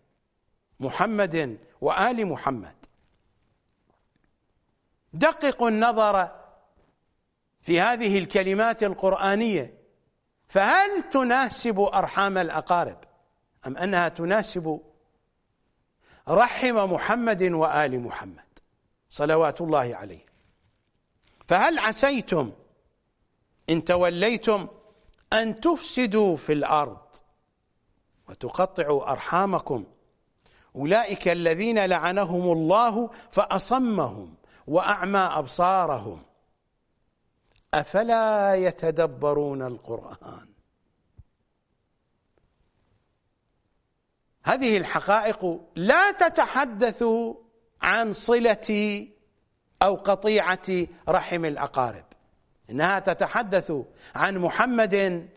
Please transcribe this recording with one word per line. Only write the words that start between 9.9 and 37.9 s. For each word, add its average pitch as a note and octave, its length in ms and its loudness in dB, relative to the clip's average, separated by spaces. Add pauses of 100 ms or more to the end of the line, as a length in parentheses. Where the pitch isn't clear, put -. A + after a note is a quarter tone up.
فهل F4+ 600 2
تناسب A#3+ 720 0
أرحام G3 580 0
الأقارب D#3 600 -2 (680)
أم C3+ 100 -8
أنها F3 320 0
تناسب E3+ 720 -4 (1500)
رحم A#3 480 2 (180)
محمد G#3+ 500 0
وآل D3+ 560 0
محمد G#2+ 460 -12 (640)
صلوات D#3 520 0
الله C#3+ 340 0
عليه؟ F#2 300 -18 (1200)
"فهل B3+ 320 4
عسيتم G#3+ 720 0 (1160)
إن D#3+ 160 0
توليتم F3+ 800 0 (640)
أن A3 280 -2
تفسدوا A3 760 0
في D3+ 180 -4
الأرض C#3+ 520 -2 (1200)
وتقطعوا D3 800 -2
أرحامكم، D#3+ 760 -2 (880)
أولئك G3 520 0
الذين F3 580 2
لعنهم F3+ 640 0
الله G#3 600 2 (200)
فأصمهم F#3+ 1040 -2 (320)
وأعمى F#3+ 520 0
أبصارهم، D3+ 1040 0 (1500)
أفلا G#3 800 2